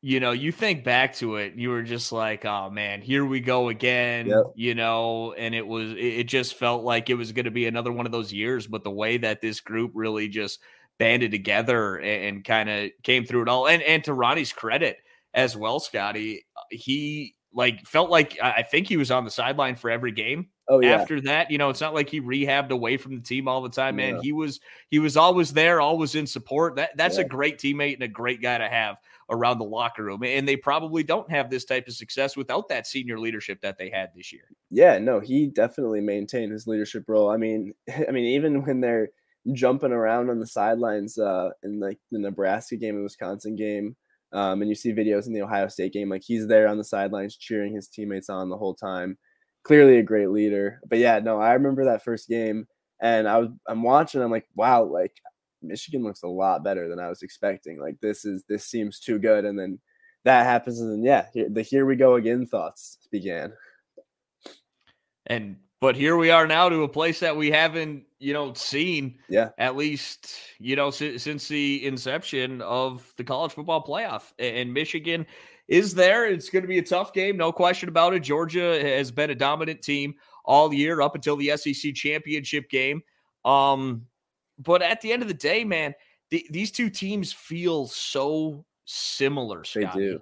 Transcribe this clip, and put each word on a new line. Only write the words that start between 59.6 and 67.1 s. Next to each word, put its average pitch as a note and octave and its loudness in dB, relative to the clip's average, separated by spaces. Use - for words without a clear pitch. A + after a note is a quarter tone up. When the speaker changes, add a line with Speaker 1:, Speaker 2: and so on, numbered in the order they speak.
Speaker 2:
that B2 8
happens, A#2+ 0
and A2+ -4
then, G#2+ -2
yeah, B2+ 4
here, A2+ -2
the G#2+ -2
"here C3+ 2
we C3+ 2
go B2+ 8
again" A#2+ 0
thoughts - -8
began. F#2 -6
Speaker 1:
And, G#2 -6
but B2+ 4
here D#3 2
we E3 6
are E3 8
now E3 4
to D#3+ 2
a C#3+ -2
place D#3+ -2